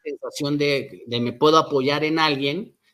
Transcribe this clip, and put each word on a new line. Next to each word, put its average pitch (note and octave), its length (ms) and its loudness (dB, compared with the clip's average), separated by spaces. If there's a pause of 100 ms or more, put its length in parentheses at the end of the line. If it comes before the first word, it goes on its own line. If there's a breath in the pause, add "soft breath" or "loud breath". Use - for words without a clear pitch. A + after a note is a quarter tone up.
sensación C#3+ 540 -4
de, C#3+ 500 -2
de A#2+ 140 -2
me A#2+ 120 -2
puedo D3+ 240 4
apoyar C#3+ 460 0
en D#3+ 160 0
alguien, D3+ 560 -2 (180)